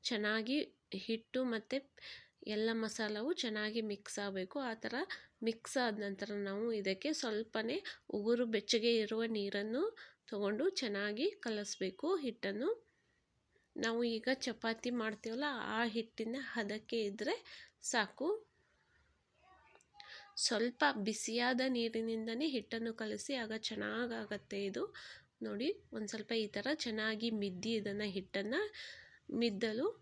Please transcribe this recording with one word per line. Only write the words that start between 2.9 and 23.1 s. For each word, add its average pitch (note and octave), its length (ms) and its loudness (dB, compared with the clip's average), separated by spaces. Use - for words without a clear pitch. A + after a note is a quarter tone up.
ಚೆನ್ನಾಗಿ G#3+ 500 0
ಮಿಕ್ಸ್ G#3 360 -6
ಆಗಬೇಕು. F#3+ 420 -2
ಆ B3 120 -2
ಥರ - 220 -4
ಮಿಕ್ಸ್ A3+ 340 0
ಆದ A3+ 220 2
ನಂತರ G3+ 400 -4
ನಾವು G3+ 340 0
ಇದಕ್ಕೆ G3+ 400 2
ಸ್ವಲ್ಪನೇ A3+ 640 0
ಉಗುರು A#3 340 4
ಬೆಚ್ಚಗೆ A3+ 500 4
ಇರುವ A3 320 2
ನೀರನ್ನು G#3+ 540 0
ತಗೊಂಡು G#3 380 2
ಚೆನ್ನಾಗಿ G#3 520 0
ಕಲಸ್ಬೇಕು G#3 680 -2
ಹಿಟ್ಟನ್ನು. A#3 520 0
ನಾವು A3+ 320 2
ಈಗ A3+ 220 0
ಚಪಾತಿ A3+ 540 -2
ಮಾಡ್ತೀವಲ್ಲ, A3+ 540 0
ಆ A3 200 2
ಹಿಟ್ಟಿನ A3+ 480 -2
ಹದಕ್ಕೆ A3 560 -2
ಇದ್ದರೆ G#3+ 320 0
ಸಾಕು. A#3+ 440 0
ಸ್ವಲ್ಪ A#3+ 460 2
ಬಿಸಿಯಾದ A3+ 680 2
ನೀರಿನಿಂದನೇ A3+ 800 0
ಹಿಟ್ಟನ್ನು A#3 460 -2
ಕಲಸಿ, G#3+ 420 -4